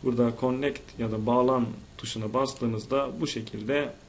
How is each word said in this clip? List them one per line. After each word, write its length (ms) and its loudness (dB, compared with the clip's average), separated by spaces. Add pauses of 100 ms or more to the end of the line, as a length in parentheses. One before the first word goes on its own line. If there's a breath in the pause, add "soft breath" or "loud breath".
burada 380 4
connect 580 -2
ya 120 -2
da 140 -2
bağlan 400 6 (320)
tuşuna 360 -6
bastığınızda 760 0 (120)
bu 60 -2
şekilde 680 -2 (160)